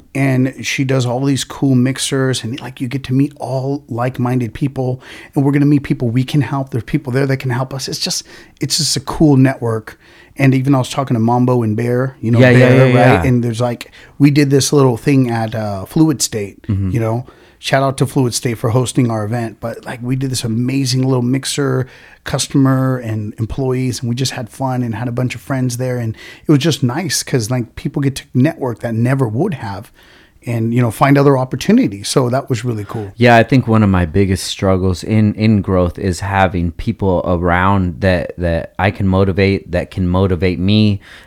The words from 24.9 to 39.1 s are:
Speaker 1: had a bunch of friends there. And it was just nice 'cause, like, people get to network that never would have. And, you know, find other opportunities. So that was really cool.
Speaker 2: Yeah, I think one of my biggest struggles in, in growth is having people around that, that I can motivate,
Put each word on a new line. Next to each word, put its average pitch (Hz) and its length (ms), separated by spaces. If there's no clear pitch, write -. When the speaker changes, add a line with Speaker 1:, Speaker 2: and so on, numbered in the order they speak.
Speaker 1:
had 117 140
a 120 40
bunch 123 220
of - 60
friends 127 380
there. 127 200
And 113 160
it 160 60
was 143 80
just 156 220
nice 135 400
'cause, 113 280
like, 123 240
people - 280
get 135 140
to - 80
network 131 460
that 117 140
never 127 320
would 139 280
have. 110 360
And, 117 260
you 123 80
know, 120 120
find 139 260
other 139 180
opportunities. 131 720
So 127 220
that 131 180
was 117 160
really 107 200
cool. 101 320
Speaker 2:
Yeah, 117 200
I 117 60
think 131 240
one 110 160
of 104 80
my 90 160
biggest 95 380
struggles 92 580
in, 107 320
in 107 280
growth 90 360
is 92 220
having 95 520
people 95 540
around 90 760
that, 92 360
that 85 400
I 98 140
can 98 160
motivate, 95 640